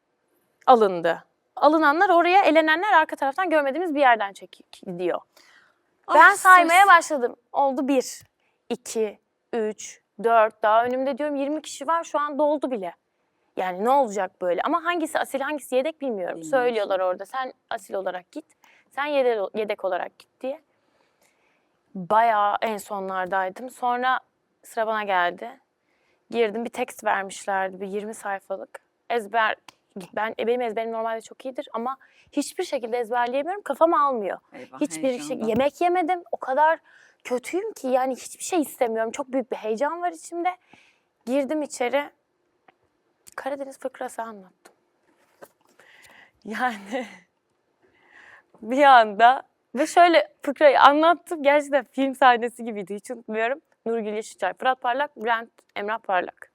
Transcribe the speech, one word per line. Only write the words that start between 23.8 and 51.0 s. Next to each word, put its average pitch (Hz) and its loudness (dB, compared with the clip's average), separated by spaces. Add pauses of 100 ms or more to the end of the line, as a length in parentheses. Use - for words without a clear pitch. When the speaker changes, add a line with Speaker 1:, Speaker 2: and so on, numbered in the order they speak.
Speaker 1:
sıra 226 -4
bana 214 -4
geldi. 180 -2 (680)
Girdim, 226 0
bir 233 -10
tekst - -8
vermişlerdi, 190 -4
bir 202 -8
yirmi 208 -8
sayfalık. 196 -10 (300)
Ezber, 220 -2 (600)
ben, 220 -6
e, 220 -4
benim 247 0
ezberim 226 -6
normalde 226 -6
çok - -20
iyidir 269 -10
ama 247 -6 (340)
hiçbir 294 -6
şekilde 240 -6
ezberleyemiyorum, 247 -2
kafam 330 2
almıyor. 262 0 (160)
Speaker 2:
Eyvah, - -20
Speaker 1:
Hiçbir 311 -4
şey, 269 0 (100)
Speaker 2:
heyecandan. 294 -6
Speaker 1:
yemek 247 -2
yemedim, 349 0
o - -6
kadar 302 0 (440)
kötüyüm 330 -6
ki - -10
yani 262 0
hiçbir - -16
şey 349 -2
istemiyorum. 226 -4
Çok 269 -10
büyük 254 -4
bir 208 -8
heyecan 269 -4
var 349 -4
içimde. 349 -8 (680)
Girdim 277 -2
içeri, 277 -4 (1300)
Karadeniz 269 -10
fıkrası 254 -10
anlattım. 208 -18 (1700)
Yani 220 -6 (760)
<laughs> - -20
bir 254 0
anda 233 6 (320)
ve 294 0
şöyle 349 6
fıkrayı 277 4
anlattım, 311 4